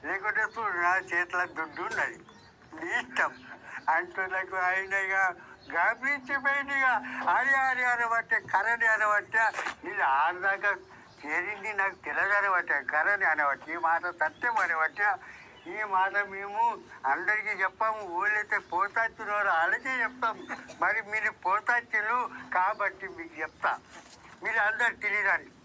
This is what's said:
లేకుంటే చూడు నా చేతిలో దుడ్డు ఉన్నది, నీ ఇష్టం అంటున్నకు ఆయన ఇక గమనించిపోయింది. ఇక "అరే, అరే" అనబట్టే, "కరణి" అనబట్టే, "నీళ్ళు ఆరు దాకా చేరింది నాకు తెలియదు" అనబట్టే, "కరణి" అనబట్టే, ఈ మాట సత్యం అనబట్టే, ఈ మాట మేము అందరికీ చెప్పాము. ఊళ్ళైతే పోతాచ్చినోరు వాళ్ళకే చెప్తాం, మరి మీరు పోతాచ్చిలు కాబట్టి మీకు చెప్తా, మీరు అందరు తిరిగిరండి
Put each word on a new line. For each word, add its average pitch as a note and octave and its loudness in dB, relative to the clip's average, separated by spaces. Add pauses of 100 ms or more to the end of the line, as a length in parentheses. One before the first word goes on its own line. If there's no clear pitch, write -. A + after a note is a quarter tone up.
లేకుంటే G3+ -2
చూడు G#3+ -4
నా F3 4
చేతిలో F3 0
దుడ్డు D#3+ -8
ఉన్నది, D3+ -4 (560)
నీ E4 -8 (100)
ఇష్టం A#3 -2 (580)
అంటున్నకు F#3 -2
ఆయన F#3+ 0
ఇక F#3+ 0 (560)
గమనించిపోయింది. C4+ 0
ఇక C4+ 2 (440)
"అరే, B3 4
అరే" C4 2
అనబట్టే, A#3 0
"కరణి" A#3 2
అనబట్టే, G#3+ 2 (400)
"నీళ్ళు - -2
ఆరు D#3 2
దాకా G3 0 (540)
చేరింది G3 -4
నాకు F#3+ 0
తెలియదు" F3+ 0
అనబట్టే, F3+ 2
"కరణి" F3+ 2
అనబట్టే, D3+ 0
ఈ - -4
మాట E4 2
సత్యం F#3+ -2
అనబట్టే, G3+ 2 (520)
ఈ G#3 -6
మాట F#3+ 2
మేము G3+ -2 (420)
అందరికీ G#3+ 0
చెప్పాము. G#3 0
ఊళ్ళైతే G#3 0
పోతాచ్చినోరు G#3 0
వాళ్ళకే B3 2
చెప్తాం, - -4 (340)
మరి G#3 2
మీరు G#3+ 2
పోతాచ్చిలు A3+ 2 (240)
కాబట్టి G3 0
మీకు D#3+ -10
చెప్తా, - -2 (640)
మీరు A3 0
అందరు A3+ 2
తిరిగిరండి G3 0 (140)